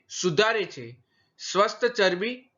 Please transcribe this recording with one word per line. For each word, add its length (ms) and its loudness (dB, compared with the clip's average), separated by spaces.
સુધારે 560 0
છે. 320 -16
સ્વસ્થ 480 0
ચરબી 720 0